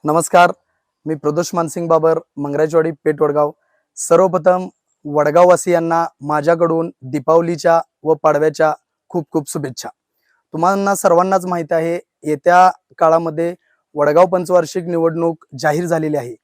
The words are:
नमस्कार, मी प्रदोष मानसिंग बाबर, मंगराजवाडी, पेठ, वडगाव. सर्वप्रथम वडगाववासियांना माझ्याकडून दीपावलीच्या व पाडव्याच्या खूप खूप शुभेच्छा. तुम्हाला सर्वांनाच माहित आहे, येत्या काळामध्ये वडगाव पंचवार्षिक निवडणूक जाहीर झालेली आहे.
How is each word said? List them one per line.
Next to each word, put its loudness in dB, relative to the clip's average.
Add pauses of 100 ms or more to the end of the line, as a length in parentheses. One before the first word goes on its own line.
नमस्कार, 2 (540)
मी -4
प्रदोष -4
मानसिंग -4
बाबर, 2 (180)
मंगराजवाडी, -2
पेठ, -4
वडगाव. 0 (440)
सर्वप्रथम 2 (380)
वडगाववासियांना 2 (160)
माझ्याकडून 0 (100)
दीपावलीच्या 0 (220)
व 0
पाडव्याच्या 0 (360)
खूप -6
खूप -4
शुभेच्छा. -10 (640)
तुम्हाला 0
सर्वांनाच 0
माहित -4
आहे, -2 (240)
येत्या 4 (260)
काळामध्ये 0 (380)
वडगाव 4
पंचवार्षिक -2
निवडणूक -4 (140)
जाहीर -2
झालेली -2
आहे. -10